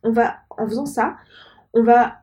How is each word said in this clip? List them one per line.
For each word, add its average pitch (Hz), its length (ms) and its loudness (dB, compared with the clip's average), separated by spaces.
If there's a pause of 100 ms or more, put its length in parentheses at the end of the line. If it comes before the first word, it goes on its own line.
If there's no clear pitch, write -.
on 226 80 0
va, 233 240 0 (140)
en 220 180 -8
faisant 247 180 -6
ça, - 300 -4 (580)
on 233 80 2
va 240 400 4